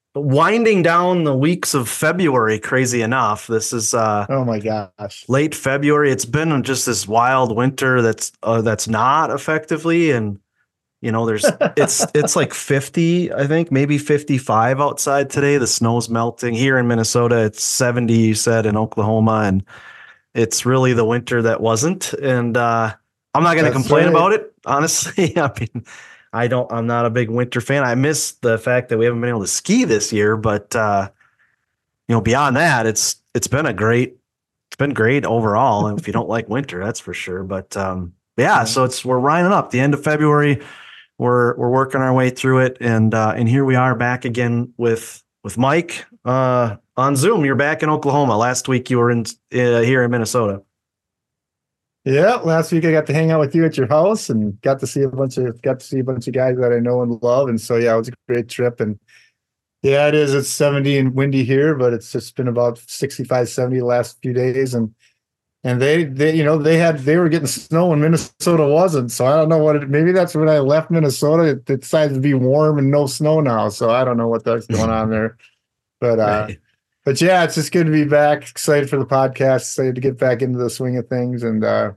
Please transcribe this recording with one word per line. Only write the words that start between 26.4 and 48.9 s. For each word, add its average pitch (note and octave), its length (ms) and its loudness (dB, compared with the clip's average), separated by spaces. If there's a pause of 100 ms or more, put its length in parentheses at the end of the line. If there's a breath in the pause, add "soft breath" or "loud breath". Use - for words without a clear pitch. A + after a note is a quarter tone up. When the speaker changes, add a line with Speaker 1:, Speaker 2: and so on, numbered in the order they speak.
Speaker 1:
don't, B2 220 -2
I'm A#2 160 -4
not A#2+ 200 0
a A#2 40 0
big A2+ 200 -2
winter B2 320 -4
fan. C#3 200 0
I A#2+ 120 0
miss C#3 380 -2
the A2+ 260 0
fact B2 320 -2
that A2+ 80 -2
we A#2 80 2
haven't A#2 160 -2
been B2 80 -2
able A#2 100 -2
to F#2 60 -6
ski A#3+ 380 0
this A2 280 -2
year, G#2+ 240 0
but, G#2+ 400 -4
uh, G2+ 320 -2 (1000)
you A#2 60 2
know, A2+ 60 2
beyond B2+ 360 0
that, C#3+ 280 2
it's, - 380 -4 (120)
it's A#2+ 120 -4
been C#3+ 180 -2
a C3 80 -2
great, A2+ 460 0 (500)
it's - 80 -20
been C#3 160 -2
great C3 320 2
overall. A2 600 0
And G#2 120 -4
if - 80 -10
you G2+ 60 -8
don't G#2+ 160 -4
like A2 220 -4
winter, G#2+ 340 -6
that's A2 160 -8
for F2+ 140 -12
sure. F#2 280 -8
But, F#2+ 320 -10
um, F#2 380 -6 (240)
yeah, D#3+ 220 2
Speaker 2:
Yeah. A#2 60 0
Speaker 1:
so B2 200 0
it's, - 180 -4
we're B2+ 160 0
winding E3+ 360 2
up D3+ 160 -2
the B2 100 -2
end C#3+ 140 2
of C#3+ 100 -4
February. D3 560 2 (560 loud breath)
We're, B2 400 0
we're B2 140 -2
working C3 320 0
our C3 100 2
way B2+ 160 4
through C3 380 2
it, B2+ 160 -4
and, A2 320 2
uh, A2 200 0
and A2+ 140 0
here C3+ 160 2
we C3 120 2
are B2+ 180 2
back B2 320 -4
again A#2+ 500 -4
with, A2+ 460 -4 (200)
with G#2 140 -12
Mike, D3+ 480 0 (220)
uh, B2 500 0 (220)
on C3+ 180 2
Zoom. E3 300 2
You're C3+ 80 0
back D3 280 0
in D3+ 60 -2
Oklahoma. C#3+ 480 0
Last B2 320 -2
week B2+ 220 -2